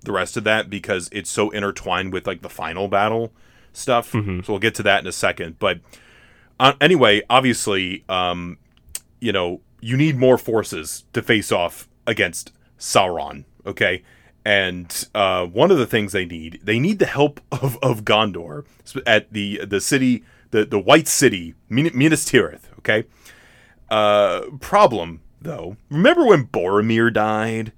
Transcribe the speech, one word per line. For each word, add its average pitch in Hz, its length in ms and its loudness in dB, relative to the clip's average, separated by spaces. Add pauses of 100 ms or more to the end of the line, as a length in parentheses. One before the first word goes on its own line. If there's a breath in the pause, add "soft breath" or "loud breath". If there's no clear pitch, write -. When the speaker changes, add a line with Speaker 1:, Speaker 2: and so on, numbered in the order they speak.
Speaker 1:
the 107 100 -8
rest 92 240 -4
of 113 80 -6
that 107 260 0
because 95 440 -6
it's 101 160 -10
so 104 220 0
intertwined 95 600 -4
with, 90 160 -8
like, 95 140 -8
the 82 80 -16
final 85 400 -8
battle 110 420 -2 (400 soft breath)
stuff. - 400 -2
Speaker 2:
Mm-hmm. 101 300 -4
Speaker 1:
So 107 120 -6
we'll 98 60 -4
get 110 160 0
to 107 80 -6
that 98 180 4
in 87 60 -10
a 87 60 -8
second. 87 460 -4
But, 92 200 -2 (800 soft breath)
uh, 135 220 6
anyway, 127 480 6
obviously, 107 800 0
um, 87 480 -4 (640)
you 113 100 -2
know, 90 300 -2 (180)
you 117 160 -4
need 143 220 2
more 127 200 6
forces 101 760 -4
to 117 80 -2
face 110 300 2
off 87 360 -2 (200)
against 101 440 -2 (280)
Sauron, 76 680 -2 (200)
okay? 95 380 -4 (400 soft breath)
And, 92 720 -2
uh, 92 300 0
one 113 260 2
of 175 60 4
the 120 100 2
things 104 240 -2
they 95 140 -2
need, 82 380 -14
they 107 160 0
need 196 200 0
the 202 60 2
help 143 400 0
<laughs> - 80 -18
of, 127 280 -4
of 120 220 0
Gondor 87 600 -6 (180 soft breath)
sp-, - 240 -12
at 107 240 2
the, 101 340 -6
the 98 140 -2
city, 127 440 0 (280 soft breath)
the, 107 140 2
the 104 140 -2
White 135 280 4
City, 92 460 0 (160)
Min-, 143 240 0
Minas 147 360 2
Tirith, 92 340 2 (160)
okay? 110 260 0 (840 soft breath)
Uh, 104 520 2 (180)
problem, 101 640 0 (200)
though. 101 360 -12 (120)
Remember 277 360 4
when 160 220 4
Boromir 110 680 2
died? 110 640 -2